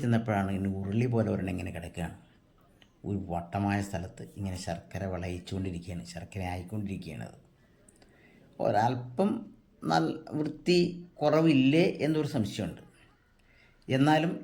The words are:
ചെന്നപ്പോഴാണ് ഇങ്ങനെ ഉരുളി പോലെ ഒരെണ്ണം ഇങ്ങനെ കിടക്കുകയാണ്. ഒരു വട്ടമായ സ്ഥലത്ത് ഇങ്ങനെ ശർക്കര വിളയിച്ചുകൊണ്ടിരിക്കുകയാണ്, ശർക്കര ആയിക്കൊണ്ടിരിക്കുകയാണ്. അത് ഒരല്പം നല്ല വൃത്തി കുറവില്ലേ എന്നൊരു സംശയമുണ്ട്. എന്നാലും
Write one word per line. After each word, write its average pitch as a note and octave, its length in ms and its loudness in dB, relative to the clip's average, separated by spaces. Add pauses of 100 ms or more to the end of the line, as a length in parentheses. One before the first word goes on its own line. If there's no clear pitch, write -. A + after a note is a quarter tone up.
ചെന്നപ്പോഴാണ് A2 500 2
ഇങ്ങനെ G2 280 0
ഉരുളി G#2+ 340 0
പോലെ A2 180 2
ഒരെണ്ണം F#2+ 220 -2
ഇങ്ങനെ F2+ 180 -6
കിടക്കുകയാണ്. E2+ 440 -8 (920)
ഒരു G2+ 140 -2 (100)
വട്ടമായ G2+ 520 -2
സ്ഥലത്ത് F#2 420 -8 (140)
ഇങ്ങനെ F#2+ 200 -6
ശർക്കര F2 480 -8
വിളയിച്ചുകൊണ്ടിരിക്കുകയാണ്, F2+ 1000 -6
ശർക്കര F#2 460 -10
ആയിക്കൊണ്ടിരിക്കുകയാണ്. F2+ 800 -8
അത് - 100 -20 (1200)
ഒരല്പം B2 680 2 (540)
നല്ല D#3+ 280 2 (260)
വൃത്തി E3 420 2 (400)
കുറവില്ലേ D3+ 680 6 (200)
എന്നൊരു D3+ 300 2
സംശയമുണ്ട്. G2+ 460 -2 (1080)
എന്നാലും D#3 460 4 (100)